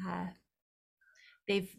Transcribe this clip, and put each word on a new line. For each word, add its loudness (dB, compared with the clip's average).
uh, -2
they've, 4